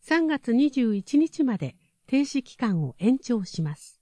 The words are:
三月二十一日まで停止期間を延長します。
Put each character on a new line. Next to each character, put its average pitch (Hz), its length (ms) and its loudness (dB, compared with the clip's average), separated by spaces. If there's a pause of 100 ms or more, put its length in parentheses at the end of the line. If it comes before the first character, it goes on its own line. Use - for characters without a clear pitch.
三 320 260 0
月 277 260 -2
二 269 180 4
十 226 240 0
一 202 220 -2
日 320 260 0
ま 240 140 0
で 131 180 -8 (320)
停 269 140 2
止 269 220 -2
期 - 140 -20
間 190 260 0
を 131 160 -6
延 247 200 2
長 220 260 -4
し - 160 -8
ま 151 140 -4
す。 - 260 -20